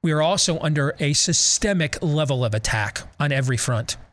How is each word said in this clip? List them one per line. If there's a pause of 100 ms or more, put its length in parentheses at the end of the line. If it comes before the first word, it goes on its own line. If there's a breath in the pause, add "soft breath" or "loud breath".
we
are
also
under
a
systemic
level
of
attack (180)
on
every
front. (160)